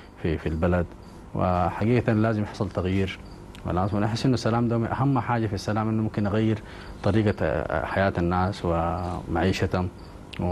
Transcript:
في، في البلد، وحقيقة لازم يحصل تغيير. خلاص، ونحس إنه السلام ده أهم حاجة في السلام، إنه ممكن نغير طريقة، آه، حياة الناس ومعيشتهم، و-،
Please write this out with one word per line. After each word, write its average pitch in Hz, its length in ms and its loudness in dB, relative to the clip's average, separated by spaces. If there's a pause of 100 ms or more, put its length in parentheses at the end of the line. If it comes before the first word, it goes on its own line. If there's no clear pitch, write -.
(220)
في، 78 160 0
في - 120 -4
البلد، 87 360 2 (500)
وحقيقة 101 760 2
لازم 107 300 2
يحصل 98 260 -4
تغيير. 95 500 0 (460)
خلاص، 90 280 0
ونحس 107 320 0
إنه 131 80 4
السلام 117 340 2
ده 113 80 2
أهم 123 440 2
حاجة 117 280 0
في 98 60 -4
السلام، 107 360 0
إنه 110 140 0
ممكن 107 200 -2
نغير 107 360 2 (440)
طريقة، 104 380 4
آه، 78 440 0
حياة 98 320 2
الناس 90 480 2
ومعيشتهم، 87 1200 0 (500)
و-، 95 120 -2